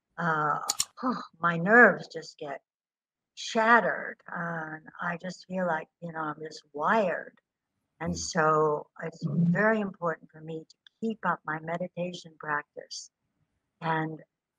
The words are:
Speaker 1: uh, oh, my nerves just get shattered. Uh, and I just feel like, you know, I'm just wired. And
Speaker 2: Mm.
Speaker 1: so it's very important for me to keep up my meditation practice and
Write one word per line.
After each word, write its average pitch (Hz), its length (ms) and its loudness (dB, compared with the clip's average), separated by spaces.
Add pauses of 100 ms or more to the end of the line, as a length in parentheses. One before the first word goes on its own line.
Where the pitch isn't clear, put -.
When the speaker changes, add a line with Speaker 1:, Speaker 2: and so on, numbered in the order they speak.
(160)
Speaker 1:
uh, 156 440 0 (420)
oh, 247 200 -4 (180)
my 170 160 0
nerves 185 500 8
just - 320 -16
get 143 220 -10 (760)
shattered. 220 800 2 (160)
Uh, 165 460 -6
and 156 60 -16 (200)
I 175 180 -4
just 180 260 -12
feel 185 200 -2
like, 160 220 -2 (120)
you 170 120 -12
know, 160 80 -8
I'm 151 200 -6
just 156 220 -14 (100)
wired. 170 640 0 (640)
And 170 140 -4
Speaker 2:
Mm. - 40 -4
Speaker 1:
so 156 680 2 (160)
it's 160 240 -10
very 175 540 4
important 175 500 -6
for 156 100 -18
me 160 280 -10
to - 80 -20 (240)
keep 220 260 -4
up 170 180 0
my 156 140 -4
meditation 170 800 -6
practice - 720 -8 (720)
and 160 420 -2 (360)